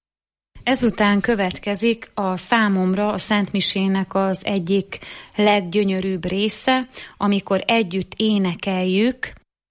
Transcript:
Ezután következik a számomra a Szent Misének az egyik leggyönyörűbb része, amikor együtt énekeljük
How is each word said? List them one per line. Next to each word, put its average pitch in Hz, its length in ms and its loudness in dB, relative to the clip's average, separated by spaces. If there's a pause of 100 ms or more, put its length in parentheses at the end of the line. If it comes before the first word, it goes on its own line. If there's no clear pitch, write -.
(640)
Ezután 214 580 2
következik 208 920 -2
a 190 240 -2
számomra 196 760 2
a 214 60 -2
Szent 202 340 0
Misének 190 600 0
az 190 300 0
egyik 190 560 -2 (360)
leggyönyörűbb 190 920 0
része, 214 600 0 (300)
amikor 202 480 0
együtt 190 500 0
énekeljük 196 1160 0 (380)